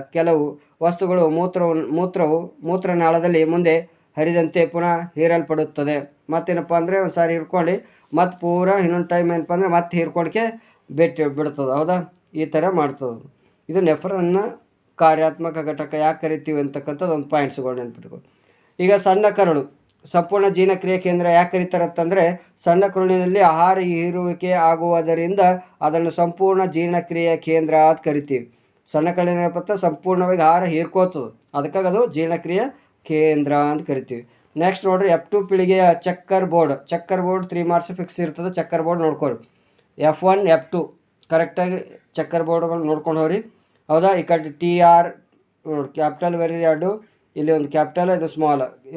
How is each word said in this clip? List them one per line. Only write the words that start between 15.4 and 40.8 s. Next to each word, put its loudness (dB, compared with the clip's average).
ಘಟಕ -10
ಯಾಕೆ -2
ಕರಿತೀವಿ -4
ಅಂತಕ್ಕಂಥದ್ದು -6
ಒಂದು -8
ಪಾಯಿಂಟ್ಸ್ಗಳು -2
ನೆನ್ಪಿಟ್ಕೊ. -14
ಈಗ 4
ಸಣ್ಣ 4
ಕರಳು 2
ಸಂಪೂರ್ಣ 2
ಜೀರ್ಣಕ್ರಿಯೆ 2
ಕೇಂದ್ರ 0
ಯಾಕೆ 2
ಕರೀತಾರೆ 0
ಅಂತಂದ್ರೆ 0
ಸಣ್ಣ 4
ಕರುಳಿನಲ್ಲಿ 2
ಆಹಾರ 4
ಹೀರುವಿಕೆ -2
ಆಗುವುದರಿಂದ 0
ಅದನ್ನು 0
ಸಂಪೂರ್ಣ 2
ಜೀರ್ಣಕ್ರಿಯೆ -2
ಕೇಂದ್ರ 2
ಅಂತ 2
ಕರಿತೀವಿ. -2
ಸಣ್ಣ 0
ಕರುಳಿನ 0
ಏನಪ್ಪ -4
ಸಂಪೂರ್ಣವಾಗಿ 0
ಆಹಾರ 4
ಹೀರ್ಕೋತದೆ, -2
ಅದಕ್ಕಾಗಿ -2
ಅದು 2
ಜೀರ್ಣಕ್ರಿಯೆ -2
ಕೇಂದ್ರ 2
ಅಂತ -4
ಕರಿತೀವಿ. -8
ನೆಕ್ಸ್ಟ್ -2
ನೋಡ್ರಿ 2
ಎಫ್ -2
ಟು 2
ಪೀಳಿಗೆಯ 2
ಚೆಕ್ಕರ್ -2
ಬೋರ್ಡ್. 2
ಚೆಕ್ಕರ್ -4
ಬೋರ್ಡ್ -4
ತ್ರೀ -4
ಮಾರ್ಕ್ಸ್ -2
ಫಿಕ್ಸ್ -12
ಇರ್ತದೆ. -6
ಚೆಕ್ಕರ್ -4
ಬೋರ್ಡ್ -2
ನೋಡ್ಕೊಳ್ರಿ. -2
ಎಫ್ 0
ಒನ್, 2
ಎಫ್ 0
ಟು -2